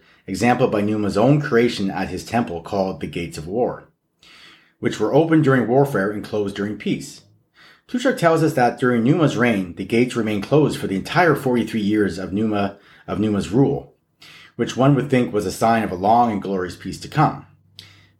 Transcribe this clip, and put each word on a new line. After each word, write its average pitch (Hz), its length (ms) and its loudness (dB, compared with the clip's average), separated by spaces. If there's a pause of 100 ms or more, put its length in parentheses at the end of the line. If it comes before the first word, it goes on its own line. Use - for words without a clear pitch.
(260)
exampled 113 460 2
by 104 100 0
Numa's 104 340 -2
own 131 240 4
creation 117 500 0
at 90 200 -6
his 87 160 -10
temple 101 360 -4
called 95 380 -4
the 90 80 -8
Gates 85 300 -8
of 78 100 -12
War, 101 400 -4 (920)
which 117 200 -4
were 110 140 0
opened 156 300 4
during 131 240 2
warfare 113 440 2
and 104 120 -8
closed 101 320 -4
during 104 200 -4
peace. 107 460 -6 (640)
Plutarch 254 340 -2
tells 165 240 4
us 147 100 2
that 120 260 2
during 123 240 2
Numa's 147 340 2
reign, 98 380 0
the 98 100 -8
gates 123 300 0
remained 107 280 -2
closed 135 360 2
for - 80 -6
the 98 80 -4
entire 151 400 0
forty-three 117 460 -2
years 101 360 0
of 92 160 -8
Numa, 104 440 -2 (300)
of 95 120 -4
Numa's 104 300 0
rule, - 460 0 (600)
which 117 200 -4
one 131 200 4
would - 140 0
think 123 220 2
was 101 140 -2
a 90 60 -4
sign 113 320 2
of 90 80 -6
a 92 40 -4
long 110 360 2
and 98 100 -4
glorious 92 340 -4
peace - 260 -12
to - 60 -14
come. - 380 0 (760)